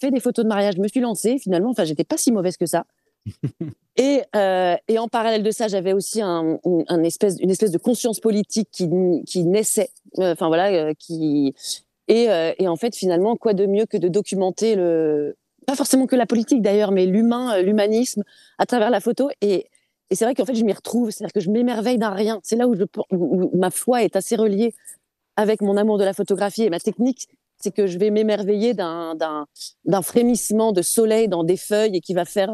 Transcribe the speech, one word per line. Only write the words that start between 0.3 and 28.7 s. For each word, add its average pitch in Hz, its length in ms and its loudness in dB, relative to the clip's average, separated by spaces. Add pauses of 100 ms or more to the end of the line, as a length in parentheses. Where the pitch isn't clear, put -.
de 220 40 2
mariage. » 202 280 0
Je 180 40 -2
me 202 80 0
suis 262 120 -2
lancée, 240 380 0
finalement. 190 320 0
Enfin, 214 140 0
j'étais 156 200 -2
pas 311 120 -2
si 269 160 2
mauvaise 185 240 0
que 180 100 -2
ça. 170 200 -2 (400)
<laughs> 107 80 -10 (640)
Et, 269 260 4 (120)
euh, 185 420 2 (120)
et 226 100 2
en 226 100 -4
parallèle 220 340 0
de 214 80 0
ça, 214 180 -2
j'avais 190 240 -2
aussi 196 300 -2
un, 165 420 -2
un, 175 240 2
un 170 140 2
espèce, 170 360 0
une 185 120 0
espèce 190 220 2
de 170 40 -2
conscience 226 420 0
politique 214 540 -2
qui, 180 160 -2 (380)
qui 175 180 -2
naissait, 202 460 0 (300)
euh, 185 120 2
enfin, 170 140 -2
voilà, 170 240 2
euh, 156 280 0
qui, 147 560 -2 (540)
et, 233 220 4
euh, 165 280 2
et 190 80 0
en 170 100 0
fait, - 200 -4
finalement, 185 400 0
quoi 220 160 0
de 196 140 0
mieux 202 180 0
que 214 140 -4
de 170 100 0
documenter 190 680 0
le, 160 640 0 (300)
pas 277 80 -2
forcément 262 320 2
que 262 100 2
la 240 80 2
politique 226 380 0
d'ailleurs, 202 300 2
mais 185 120 4
l'humain, 233 540 2
euh, 180 40 2
l'humanisme 214 600 0 (340)
à - 80 0
travers 220 240 2
la 214 120 2
photo. 254 280 -2 (140)
Et, 202 240 0 (420)
et 196 60 -2
c'est 208 100 0
vrai 240 100 0
qu'en 247 120 0
fait, 254 80 -4
je 226 100 0
m'y 202 80 2
retrouve, 226 380 -2
c'est-à-dire 202 240 -10
que 208 60 0
je 175 100 -2
m'émerveille 240 480 0
d'un 214 120 0
rien. 208 320 -2
C'est - 140 -4
là 247 120 2
où, 240 60 2
je, 190 100 0 (260)
où, 175 420 0
où 180 60 0
ma 185 120 0
foi 240 320 0
est 185 140 0
assez 190 200 -2
reliée 214 360 0 (640)
avec 214 240 0
mon 202 160 2
amour 208 220 2
de 202 60 2
la 190 100 0
photographie 196 480 -2
et 214 80 2
ma 170 100 -2
technique, 240 480 -2 (320)
c'est 202 100 -6
que 202 160 0
je 180 120 -4
vais 214 120 2
m'émerveiller 208 640 0